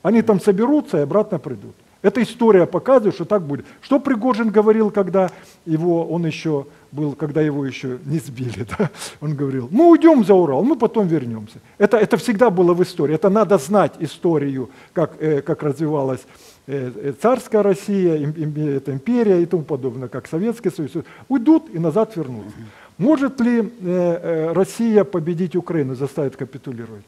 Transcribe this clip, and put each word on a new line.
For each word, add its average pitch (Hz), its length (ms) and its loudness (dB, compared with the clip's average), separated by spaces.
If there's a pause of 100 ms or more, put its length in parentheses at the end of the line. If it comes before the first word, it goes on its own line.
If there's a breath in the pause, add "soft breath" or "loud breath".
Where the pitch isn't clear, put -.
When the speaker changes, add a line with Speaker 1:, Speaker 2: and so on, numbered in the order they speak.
Speaker 1:
Они 220 200 4
там 214 180 2
соберутся 220 580 2
и - 40 2
обратно 180 360 0
придут. 117 360 -12 (280 soft breath)
Эта 208 200 2
история 202 440 4
показывает, 208 480 2
что - 100 -8
так 208 180 0
будет. 143 220 -8 (160 loud breath)
Что 277 180 0
Пригожин 233 520 0
говорил, 214 400 4
когда 190 400 0 (340 loud breath)
его, 170 400 0
он 165 220 -2
ещё 151 400 -4 (260 soft breath)
был, 143 220 -4
когда 151 260 -4
его 143 240 0
ещё 127 400 -8
не 147 140 -4
сбили, 120 520 -8
<laughs> - 80 -8
да? 185 120 -2 (320 loud breath)
Он 151 120 -4
говорил: 135 380 -4
«Мы 320 180 6
уйдём 311 340 6
за 196 100 6
Урал, 151 280 4
мы 277 140 2
потом 220 320 0
вернёмся». 117 500 -4 (200 soft breath)
Это, 208 180 4
это 214 220 2
всегда 233 320 2
было 175 240 4
в 180 80 0
истории. 151 320 -2
Это 190 160 2
надо 202 280 2
знать 165 420 2
историю, 139 680 -2 (240 loud breath)
как, 160 260 -2
э, 151 220 0
как 151 220 -6
развивалась, 139 580 -4 (460 soft breath)
э, 131 280 -8
э, 139 180 -8 (100)
царская 220 400 2
Россия, 196 540 0
им-, 151 200 -4
им-, 151 400 -4
это 139 160 -6
империя 208 500 0
и 170 40 0
тому 170 160 -2
подобное, 131 460 -6
как 127 200 -12
Советский 202 420 -4
Союз. 151 220 -8 (360 loud breath)
Уйдут 285 360 2 (100)
и 165 40 -6
назад 180 380 0
вернутся. 120 420 -10
Speaker 2:
Мгм. 113 100 -18 (300 loud breath)
Speaker 1:
Может 269 420 0
ли, 240 200 2
э, 208 40 -2 (160)
э, 170 720 -2
Россия 208 520 2
победить 175 520 -4
Украину, 156 380 -2
заставить 135 420 -6
капитулировать? 117 720 -14